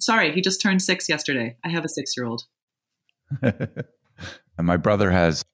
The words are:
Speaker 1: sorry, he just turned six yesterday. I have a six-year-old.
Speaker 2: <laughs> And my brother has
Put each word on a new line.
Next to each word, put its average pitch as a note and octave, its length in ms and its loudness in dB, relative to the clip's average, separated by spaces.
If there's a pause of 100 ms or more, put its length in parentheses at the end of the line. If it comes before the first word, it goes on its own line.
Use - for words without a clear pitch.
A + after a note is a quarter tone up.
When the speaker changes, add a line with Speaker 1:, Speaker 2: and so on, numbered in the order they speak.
Speaker 1:
sorry, G#3+ 320 2
he F3+ 80 0
just F#3+ 220 0
turned F#3+ 180 2
six F#3 300 0
yesterday. C3 520 -4
I F3 60 -6
have E3 160 -4
a D#3+ 60 -6
six-year-old. A#2+ 540 -6 (960)
Speaker 2:
<laughs> - 0 -
And - 1200 -6
my F2 120 4
brother G2+ 320 2
has E2+ 440 4